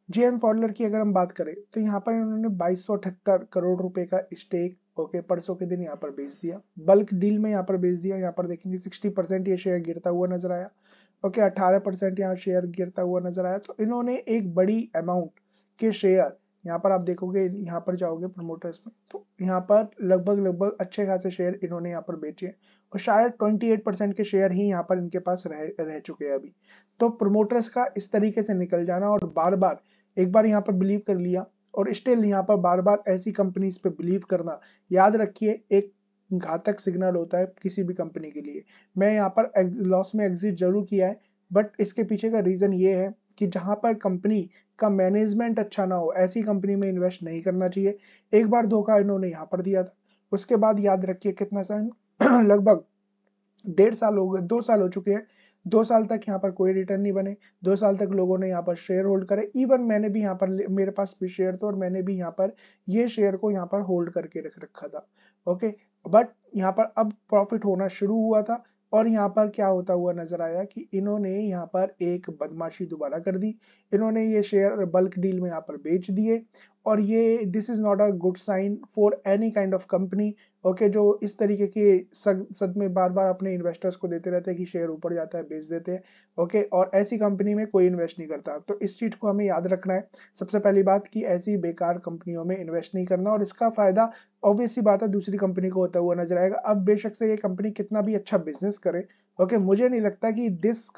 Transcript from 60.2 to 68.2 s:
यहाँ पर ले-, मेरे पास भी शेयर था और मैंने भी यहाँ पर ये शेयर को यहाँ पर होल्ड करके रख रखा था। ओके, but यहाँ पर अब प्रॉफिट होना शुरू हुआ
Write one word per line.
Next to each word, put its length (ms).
यहाँ 140
पर 140
ले-, 220
मेरे 200
पास 320
भी 60
शेयर 280
था 100
और 80
मैंने 280
भी 140
यहाँ 140
पर 240
ये 200
शेयर 280
को 140
यहाँ 160
पर 140
होल्ड 300
करके 300
रख 180
रखा 300
था। 180
ओके, 260
but 220
यहाँ 160
पर 240
अब 160
प्रॉफिट 360
होना 240
शुरू 260
हुआ 280